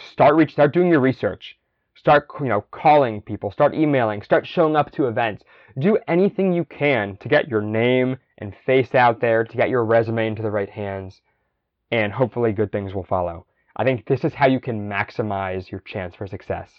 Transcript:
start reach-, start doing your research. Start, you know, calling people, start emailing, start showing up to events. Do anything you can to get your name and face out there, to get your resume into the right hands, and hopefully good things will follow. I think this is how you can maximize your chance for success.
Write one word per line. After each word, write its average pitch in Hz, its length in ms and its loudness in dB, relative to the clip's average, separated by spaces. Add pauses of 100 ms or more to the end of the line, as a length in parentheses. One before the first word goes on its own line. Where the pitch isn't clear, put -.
(120)
start 143 240 4
reach-, 160 160 4
start 147 220 2
doing 175 160 2
your 165 100 4
research. 123 580 -2 (380)
Start, 147 320 2 (120)
you 143 80 -4
know, 104 140 0 (100)
calling 135 500 2
people, 104 300 -8
start 147 240 2
emailing, 123 460 0
start - 260 0
showing 156 280 0
up 147 160 0
to 143 160 -2
events. 113 360 -4 (340)
Do 180 200 2 (100)
anything 185 460 0
you 170 100 -2
can 110 540 -2
to - 120 -12
get 147 200 0
your 110 120 0
name 123 560 0 (200)
and 101 180 -12 (100)
face 131 300 0
out 120 240 4
there, 113 240 2
to 113 140 -8
get 110 120 0
your 120 140 0
resume 113 440 0
into 110 140 -6
the 110 80 -4
right 101 200 -4
hands, 98 520 -10 (720)
and 107 220 -2
hopefully 117 400 -2
good 101 180 -4
things 98 220 -6
will 98 100 -6
follow. 87 420 -6 (300)
I - 80 -4
think 127 220 -2
this 131 180 -2
is 160 100 -4
how 139 140 0
you 131 120 2
can 104 300 -8
maximize 98 800 -6
your 98 120 -12
chance 90 340 -12
for 104 100 -12
success. 95 540 -10